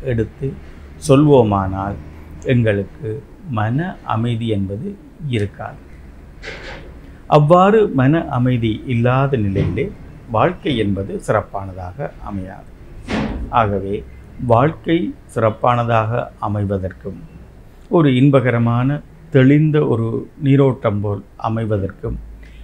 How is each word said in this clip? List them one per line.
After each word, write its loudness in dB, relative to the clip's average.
எடுத்து -4
சொல்வோமானால் 4
எங்களுக்கு -2
மன -2
அமைதி -2
என்பது -4
இருக்காது. -6
அவ்வாறு 6
மன 2
அமைதி -2
இல்லாத 2
நிலையிலே -2
வாழ்க்கை 0
என்பது -2
சிறப்பானதாக -4
அமையாது. -10
ஆகவே 0
வாழ்க்கை 2
சிறப்பானதாக 0
அமைவதற்கும் -4
ஒரு 4
இன்பகரமான 2
தெளிந்த 4
ஒரு -2
நீரோட்டம் 2
போல் -4
அமைவதற்கும் -4